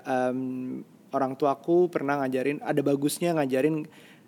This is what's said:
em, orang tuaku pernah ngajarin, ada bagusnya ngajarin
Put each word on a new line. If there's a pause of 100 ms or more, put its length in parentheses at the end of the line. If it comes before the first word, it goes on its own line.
em, (680)
orang
tuaku
pernah
ngajarin,
ada
bagusnya
ngajarin (400)